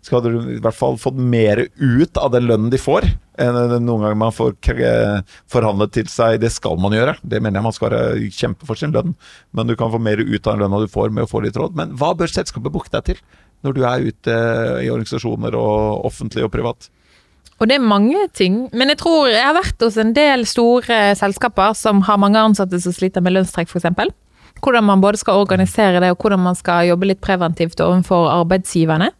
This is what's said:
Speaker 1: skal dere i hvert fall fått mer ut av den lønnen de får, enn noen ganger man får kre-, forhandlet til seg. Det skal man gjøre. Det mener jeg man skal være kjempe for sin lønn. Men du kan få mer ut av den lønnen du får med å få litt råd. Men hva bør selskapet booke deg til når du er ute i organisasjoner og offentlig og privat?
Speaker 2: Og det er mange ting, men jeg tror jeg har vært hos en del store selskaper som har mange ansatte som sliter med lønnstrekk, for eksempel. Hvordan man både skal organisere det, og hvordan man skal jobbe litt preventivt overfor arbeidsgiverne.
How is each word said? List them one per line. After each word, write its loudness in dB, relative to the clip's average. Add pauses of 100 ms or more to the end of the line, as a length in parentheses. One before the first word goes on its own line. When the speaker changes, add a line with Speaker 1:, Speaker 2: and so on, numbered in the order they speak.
Speaker 1:
skal 0
dere 0 (160)
i -8
hvert 0
fall 0
fått -6
mer 2 (100)
ut 2
av 0
den 2
lønnen 2
de 0
får, 0 (360)
enn 0 (260)
noen 0
ganger 0
man 0
får -2 (100)
kre-, 0 (320)
forhandlet 0
til -2
seg. 0
Det 0
skal -6
man 0
gjøre. 0 (100)
Det -4
mener -2
jeg -2
man -4
skal -2
være -2
kjempe -6
for -8
sin -4
lønn. -2 (440)
Men -2
du 0
kan -2
få -2
mer 0
ut -2
av 0
den 0
lønnen -2
du -10
får -2
med -4
å -12
få -4
litt -4
råd. -6
Men -8
hva 0
bør -4
selskapet -6
booke -8
deg -4
til -6 (480)
når -4
du -2
er -2
ute -4 (480)
i -2
organisasjoner -4
og -2
offentlig -6
og -8
privat? -6 (720)
Speaker 2:
Og 2
det 4
er 0
mange 2
ting, 0
men 0
jeg -14
tror 2
jeg 2
har 2
vært -4
hos 0
en 2
del 4
store 2 (160)
selskaper 0
som 2
har 4
mange 4
ansatte 2
som -4
sliter -2
med 2
lønnstrekk, -2
for -4
eksempel. -2 (440)
Hvordan 2
man 6
både 4
skal 2
organisere 2
det, 2
og -2
hvordan 2
man 0
skal 2
jobbe 2
litt 0
preventivt -2
overfor 2 (160)
arbeidsgiverne. 0 (120)